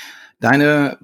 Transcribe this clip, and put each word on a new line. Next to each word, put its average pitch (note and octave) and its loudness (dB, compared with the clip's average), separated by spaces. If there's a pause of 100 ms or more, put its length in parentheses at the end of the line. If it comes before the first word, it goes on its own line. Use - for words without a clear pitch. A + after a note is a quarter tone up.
(400)
Deine, C#3+ 0